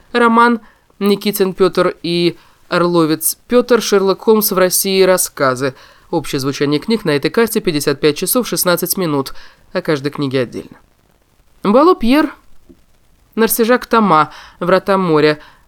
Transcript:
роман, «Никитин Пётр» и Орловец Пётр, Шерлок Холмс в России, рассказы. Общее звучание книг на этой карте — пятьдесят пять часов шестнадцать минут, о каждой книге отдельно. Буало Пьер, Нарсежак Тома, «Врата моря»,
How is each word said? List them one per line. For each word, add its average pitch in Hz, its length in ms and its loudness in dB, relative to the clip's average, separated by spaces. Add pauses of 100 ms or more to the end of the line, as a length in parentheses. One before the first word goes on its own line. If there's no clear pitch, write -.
(120)
роман, 233 480 2 (400)
«Никитин 202 540 -2
Пётр» 180 500 0
и 170 320 -2 (320)
Орловец 170 680 0 (100)
Пётр, 240 340 2
Шерлок 190 380 0
Холмс 214 320 2
в 180 60 -4
России, 185 460 0
рассказы. 139 720 0 (360)
Общее 156 280 -4
звучание 143 420 -2
книг 220 240 -4
на 165 60 0
этой 143 200 0
карте — 226 300 0
пятьдесят 147 400 -2
пять 147 160 0
часов 208 320 -2
шестнадцать 175 480 -2
минут, 147 360 -4 (380)
о 185 100 -6
каждой 147 280 -4
книге 135 320 -4
отдельно. - 340 -10 (880)
Буало 277 320 4
Пьер, 262 380 0 (1000)
Нарсежак 226 500 0
Тома, 175 460 2 (280)
«Врата 185 380 0
моря», 151 420 2 (280)